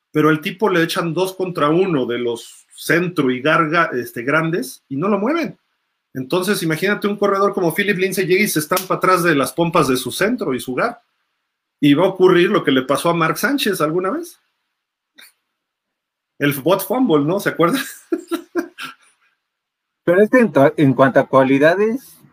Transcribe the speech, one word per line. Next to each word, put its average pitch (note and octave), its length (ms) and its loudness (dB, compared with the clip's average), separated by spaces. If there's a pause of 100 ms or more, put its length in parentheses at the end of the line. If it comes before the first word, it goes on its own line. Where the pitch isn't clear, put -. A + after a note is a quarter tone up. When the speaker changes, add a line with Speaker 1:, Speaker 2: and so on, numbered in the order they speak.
(120)
Speaker 1:
pero D#3 180 2
el D#3 120 0
tipo G3 280 -2
le E3+ 140 2
echan E3+ 300 -4
dos F#3 200 -2
contra E3+ 360 -2
uno E3 360 0
de A#2+ 140 -4
los A#2+ 460 -8 (100)
centro D#3+ 560 -2
y B2+ 100 -4
garga, D#3+ 520 0
este, A#2+ 300 -8
grandes D#3+ 680 -4
y C#3 60 -8
no D#3 120 -4
lo G#3 100 0
mueven. B3+ 400 -4 (560)
Entonces, F3+ 500 -4
imagínate F3+ 440 -2
un G3+ 80 -4
corredor G3 380 0
como F3 200 -2
Philip G3 240 -2
Lindsay F#3+ 280 -2
llega F#3 180 2
y G#3 40 0
se - 120 -2
estampa F3+ 360 -4
atrás F3+ 280 2
de E3 120 2
las C3 180 -2
pompas E3+ 340 0
de C3 100 0
su B2 140 -6
centro G3+ 420 -2
y A#2+ 60 -4
su B2 160 -8
gar. A3 260 -4 (760)
Y D3 140 4
va D#3+ 120 2
a F#3+ 40 4
ocurrir F#3 400 4
lo F#3+ 140 0
que C#3+ 80 0
le C3 120 2
pasó C#3 260 -2
a E3+ 40 2
Mark D#3+ 240 -2
Sánchez A3 440 -2
alguna F3+ 300 -2
vez. E4+ 280 -10 (2000)
El C#3+ 160 0
bot D#3 320 0
fumble, G#3+ 400 2
¿no? F#3 140 -2
¿Se F#3 100 -4
acuerda? E3+ 300 0 (320)
<laughs> - 640 -6 (1300)
Speaker 2:
Pero F3+ 180 4
es G#3+ 80 4
que B3+ 100 4
en G#3+ 120 2
to-, C#3 260 4
en C#3 160 4
cuanto C3+ 260 4
a C3+ 80 2
cualidades, D3+ 880 2 (160)